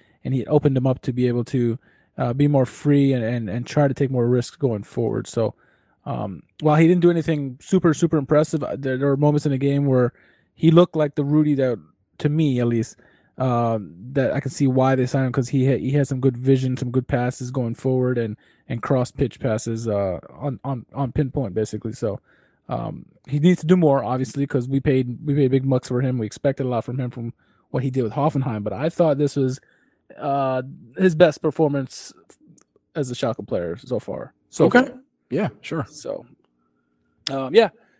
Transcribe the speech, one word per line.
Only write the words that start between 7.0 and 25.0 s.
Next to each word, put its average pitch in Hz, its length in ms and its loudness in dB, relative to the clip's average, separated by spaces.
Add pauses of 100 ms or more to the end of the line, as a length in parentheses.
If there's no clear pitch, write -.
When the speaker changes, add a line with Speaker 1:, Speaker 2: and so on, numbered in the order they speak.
Speaker 1:
do 175 80 6
anything 151 520 -2
super, 170 320 2
super 160 240 0
impressive, 147 460 0
uh, - 140 -6
there, 135 200 -4
there 139 100 0
were 139 100 2
moments 147 280 2
in 143 80 0
the 131 40 -2
game 143 280 0
where 127 260 2 (440)
he 160 160 4
looked 170 260 6
like 151 180 0
the 147 80 0
Rudy 147 320 2
that, 127 240 0 (380)
to - 100 -2
me 147 320 2
at 120 80 2
least, 117 300 -2 (400)
um, 117 580 -2 (160)
that 135 220 0
I 139 80 -2
can 127 100 -6
see 139 160 0
why 131 280 4
they 131 100 0
signed 131 200 0
him, 123 60 -2
'cause 123 180 -2
he 131 160 2
ha-, 131 140 2
he 123 120 -2
has 143 180 2
some 131 100 -4
good 127 180 2
vision, 127 380 2
some 123 160 -4
good 127 160 0
passes 123 420 -2
going 123 260 -4
forward, 127 420 0
and, 110 180 -4 (320)
and 120 160 -6
cross 127 260 0
pitch - 300 -4
passes, 117 480 -2
uh, 101 320 -2 (100)
on, - 360 -8
on, 131 280 -6
on 135 200 -4
pinpoint 131 420 -2
basically. 107 380 -4
So, 104 260 -6 (500)
um, 110 360 -8 (220)
he 143 120 -4
needs 175 220 4
to 151 60 -6
do 180 80 6
more, 139 280 4
obviously, 131 420 -4
'cause 127 240 -4
we 139 100 0
paid, 131 460 -2